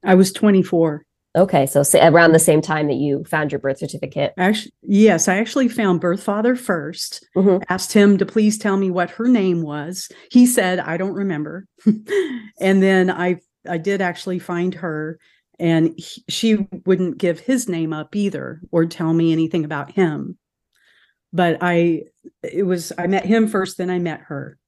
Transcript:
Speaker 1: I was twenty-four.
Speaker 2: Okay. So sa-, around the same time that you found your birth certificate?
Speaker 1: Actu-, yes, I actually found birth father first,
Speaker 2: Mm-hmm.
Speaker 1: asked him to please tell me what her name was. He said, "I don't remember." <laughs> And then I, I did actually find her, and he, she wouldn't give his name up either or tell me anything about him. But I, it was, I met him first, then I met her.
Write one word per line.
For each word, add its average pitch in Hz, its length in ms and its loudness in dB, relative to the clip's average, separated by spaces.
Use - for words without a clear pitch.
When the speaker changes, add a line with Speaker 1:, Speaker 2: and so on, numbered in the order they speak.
Speaker 1:
I 185 120 4
was 190 180 6
twenty-four. 175 720 2
Speaker 2:
Okay. 165 300 2
So 143 160 0
sa-, 147 260 6
around 165 240 6
the 160 60 6
same 160 240 4
time 156 240 -2
that 143 100 -2
you 143 280 -2
found 151 280 -4
your 143 60 -6
birth 135 200 -4
certificate? 143 600 -6
Speaker 1:
Actu-, 208 320 -2
yes, 202 480 4
I 185 80 0
actually 233 320 -2
found 190 320 0
birth 180 220 -2
father 220 340 -2
first, 165 800 -8
Speaker 2:
Mm-hmm. 190 320 4
Speaker 1:
asked 185 240 -6
him 202 240 6
to 196 80 0
please 214 320 0
tell 196 220 -2
me 196 120 -2
what 175 200 -2
her 233 180 -4
name 190 320 2
was. 151 500 -10
He 247 160 8
said, 185 340 0
"I 160 160 -6
don't 190 160 -4
remember." 170 540 -6
<laughs> - 20 4
And 190 240 2
then 190 280 4
I, 180 300 -2
I 175 80 -6
did 190 240 -4
actually 180 380 -6
find 180 380 -6
her, 160 420 -10
and 165 400 2
he, - 320 -18
she 214 360 0
wouldn't 180 320 -2
give 170 220 -2
his 254 280 -4
name 165 240 -4
up 156 240 -10
either 160 540 -6
or 165 160 2
tell 165 260 -4
me 165 200 2
anything 160 340 -2
about 143 260 -8
him. 156 460 -2
But 170 260 2
I, 170 440 0
it 175 200 -6
was, 180 340 -4
I 175 100 -6
met 185 200 -2
him 220 220 2
first, 190 280 -4
then 180 140 -6
I 180 80 -2
met 165 300 -6
her. 139 280 -12